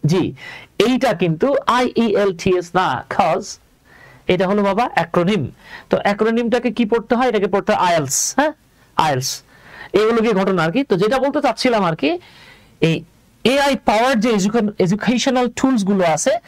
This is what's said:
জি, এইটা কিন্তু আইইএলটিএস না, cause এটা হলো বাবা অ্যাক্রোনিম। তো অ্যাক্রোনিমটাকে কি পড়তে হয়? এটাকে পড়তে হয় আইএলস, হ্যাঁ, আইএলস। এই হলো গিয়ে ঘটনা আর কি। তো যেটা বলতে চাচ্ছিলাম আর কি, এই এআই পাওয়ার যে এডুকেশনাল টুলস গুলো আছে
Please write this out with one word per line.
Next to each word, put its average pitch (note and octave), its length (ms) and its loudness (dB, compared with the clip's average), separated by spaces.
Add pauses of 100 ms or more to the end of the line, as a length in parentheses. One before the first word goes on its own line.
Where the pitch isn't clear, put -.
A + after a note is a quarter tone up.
জি, E3 180 2 (560)
এইটা B3 340 2
কিন্তু E3+ 340 0 (200)
আইইএলটিএস G3+ 1080 0
না, F#3 140 2 (280)
cause F3 320 0 (760)
এটা F#3 200 2
হলো G#3 160 0
বাবা G3 220 0 (100)
অ্যাক্রোনিম। F3 480 0 (480)
তো - 140 2
অ্যাক্রোনিমটাকে A3+ 720 0
কি A#3+ 160 0
পড়তে A#3 260 -2
হয়? B3+ 120 0
এটাকে G#3 240 0
পড়তে G3 180 -2
হয় G#3 140 2
আইএলস, D#3+ 300 0 (220)
হ্যাঁ, D4 140 0 (440)
আইএলস। C3+ 340 0 (600)
এই G3+ 160 2
হলো A#3 160 2
গিয়ে A3+ 160 2
ঘটনা F#3+ 260 0
আর E3 80 -2
কি। A#3+ 60 -2 (100)
তো - 60 2
যেটা G#3+ 220 0
বলতে C4+ 240 -2
চাচ্ছিলাম A#3 480 0
আর D#3 60 -2
কি, C#4 140 -2 (720)
এই D#3+ 160 2 (480)
এআই C#4 280 2 (160)
পাওয়ার A#3+ 320 2
যে A3 100 0 (540)
এডুকেশনাল A#3+ 640 0 (120)
টুলস C4 320 2
গুলো G3 140 2 (120)
আছে - 160 0 (160)